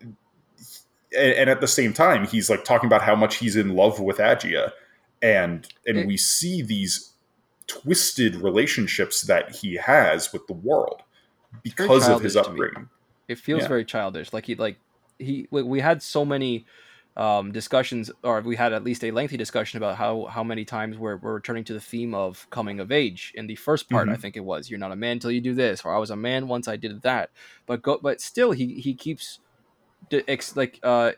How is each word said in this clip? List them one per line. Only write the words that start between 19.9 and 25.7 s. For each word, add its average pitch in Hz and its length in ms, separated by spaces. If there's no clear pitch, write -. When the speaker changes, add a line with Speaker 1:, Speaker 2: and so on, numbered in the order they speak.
Speaker 2:
how, 110 340
how 113 120
many 113 220
times 110 320
we're, 110 220
we're 107 160
returning 113 300
to 117 100
the 107 60
theme 117 340
of 95 340
coming 101 320
of 95 100
age. 127 440
In 110 120
the 110 100
first - 340
part, 113 180
I - 40
Speaker 1:
Mm-hmm. 117 100
Speaker 2:
think 104 160
it 98 60
was, 87 260
"You're 107 100
not 95 120
a 95 40
man 120 220
till 120 120
you 120 120
do 127 120
this," 117 300